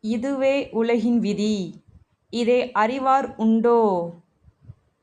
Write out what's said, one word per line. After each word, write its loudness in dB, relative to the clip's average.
இதுவே -2
உலகின் 0
விதி, -2
இதை 0
அறிவார் 0
உண்டோ? 2